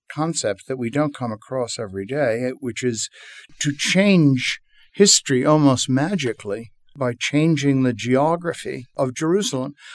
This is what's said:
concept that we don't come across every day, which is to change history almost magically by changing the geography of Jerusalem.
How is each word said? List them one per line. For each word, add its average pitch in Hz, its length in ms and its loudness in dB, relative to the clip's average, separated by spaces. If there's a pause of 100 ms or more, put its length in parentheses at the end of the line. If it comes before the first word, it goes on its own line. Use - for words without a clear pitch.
concept 147 600 -4
that 131 80 -6
we 120 120 -6
don't 143 240 -2
come 117 200 -6
across 120 440 -6
every 98 280 -8
day, 127 560 -2
which 123 240 -6
is 117 240 -2 (500)
to 147 180 -2
change 175 840 2 (320)
history 190 520 4
almost 147 440 4
magically 127 800 -2 (260)
by 123 240 -2
changing 143 640 2
the 127 100 2
geography 135 920 -2 (100)
of 131 200 -2
Jerusalem. 156 580 -2 (220)